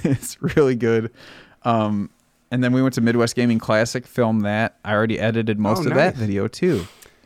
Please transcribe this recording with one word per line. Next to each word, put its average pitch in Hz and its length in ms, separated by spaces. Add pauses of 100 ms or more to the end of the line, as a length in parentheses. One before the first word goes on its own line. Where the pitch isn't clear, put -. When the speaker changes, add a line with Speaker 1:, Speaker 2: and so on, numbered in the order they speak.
Speaker 1:
It's - 400
really 135 320
good. 113 380 (500)
Um, 107 480 (400)
and 127 140
then 123 80
we 127 100
went 131 120
to 127 60
Midwest 117 360
Gaming 120 240
Classic, 117 440
filmed 110 400
that. 107 400
I 107 100
already 110 260
edited 110 400
most 104 260
Speaker 2:
Oh, - 40
Speaker 1:
of - 40
that 156 200
Speaker 2:
nice. - 20
Speaker 1:
video, 104 320
too. 123 400 (380)